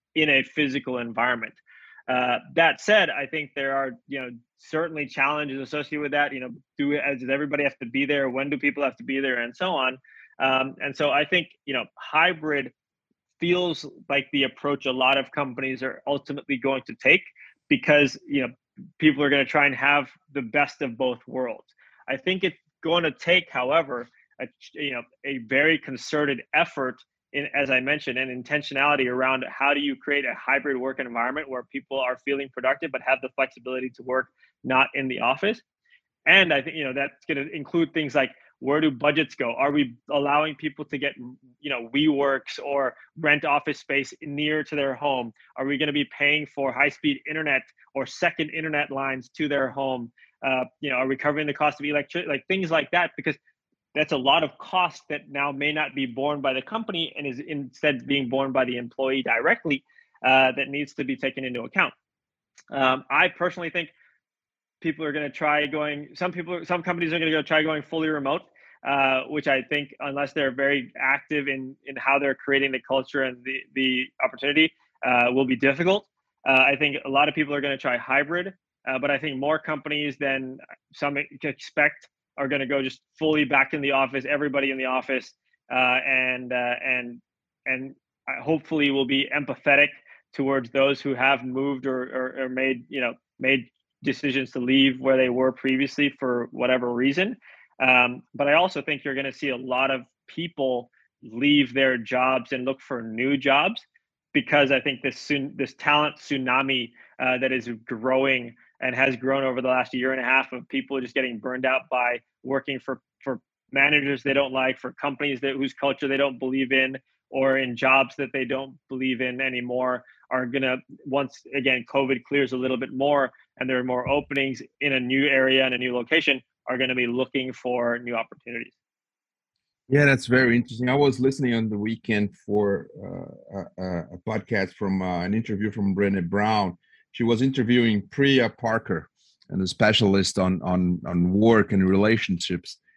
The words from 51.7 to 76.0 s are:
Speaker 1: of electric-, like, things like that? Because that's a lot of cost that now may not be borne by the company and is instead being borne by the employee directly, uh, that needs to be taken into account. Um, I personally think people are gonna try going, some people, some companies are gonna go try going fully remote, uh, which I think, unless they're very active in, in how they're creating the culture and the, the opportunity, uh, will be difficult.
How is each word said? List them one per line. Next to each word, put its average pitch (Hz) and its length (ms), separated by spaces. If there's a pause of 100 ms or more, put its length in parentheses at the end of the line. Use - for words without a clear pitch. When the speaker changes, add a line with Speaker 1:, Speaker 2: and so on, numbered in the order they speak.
Speaker 1:
of 143 60
electric-, 147 420
like, 139 200
things 190 220
like 156 220
that? 175 260
Because 147 180 (600)
that's 151 160
a 147 60
lot 139 260
of - 160
cost 180 500
that 147 180
now 143 240
may 143 220
not 151 220
be 135 100
borne 135 340
by 135 140
the 131 80
company 202 560
and 143 80
is 131 140
instead 143 640
being 139 240
borne 135 220
by 131 120
the 123 140
employee 131 460
directly, 135 600 (400)
uh, 131 320
that 135 120
needs 139 260
to 139 100
be 131 140
taken 135 260
into 123 200
account. 165 300 (760)
Um, 135 380
I 160 180
personally 175 440
think 170 180 (920)
people 156 220
are 147 80
gonna 143 200
try 147 340
going, 147 480
some 175 180
people, 175 320
some 170 200
companies 170 280
are 165 80
gonna 160 120
go 156 100
try 156 220
going 156 180
fully 160 260
remote, 147 340 (460)
uh, 135 400
which 147 200
I 135 140
think, 147 380
unless 143 340
they're 139 160
very 135 480
active 139 500
in, 135 280 (100)
in 135 120
how 135 200
they're 139 160
creating 139 380
the 127 160
culture 135 360
and 123 200
the, 131 160 (160)
the 131 300 (180)
opportunity, 143 480 (340)
uh, 123 260
will 135 140
be 127 100
difficult. 151 520 (400)